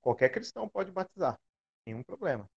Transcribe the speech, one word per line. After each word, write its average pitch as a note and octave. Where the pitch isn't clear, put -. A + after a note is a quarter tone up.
qualquer B2+
cristão A3+
pode G3
batizar, F#3
nenhum A2+
problema. A#2+